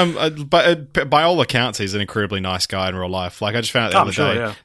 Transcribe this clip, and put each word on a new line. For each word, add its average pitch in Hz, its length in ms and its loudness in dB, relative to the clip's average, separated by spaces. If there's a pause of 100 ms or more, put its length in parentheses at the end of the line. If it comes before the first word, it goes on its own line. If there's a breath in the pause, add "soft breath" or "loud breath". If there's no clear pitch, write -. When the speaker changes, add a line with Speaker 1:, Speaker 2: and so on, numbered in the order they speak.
Speaker 1:
um, 170 160 0
uh, 160 120 0
but, 151 360 2
uh, 170 100 4 (160)
p-, 156 120 0
by 147 180 4
all 170 180 4
accounts, 120 380 0
he's 98 160 -4
an 104 80 -2
incredibly 101 380 -2
nice 92 260 -2
guy 92 240 -2
in 92 60 -6
real 92 120 -4
life. 92 320 -6
Like, 104 140 -2
I 117 80 0
just 113 100 -4
found 117 140 2
out 98 60 -2
the 139 40 4
Speaker 2:
Oh, 190 40 6
I'm 143 80 4
Speaker 1:
other 95 40 -4
Speaker 2:
sure, 98 220 0
Speaker 1:
day 117 60 -2
Speaker 2:
yeah. 107 140 -6 (100)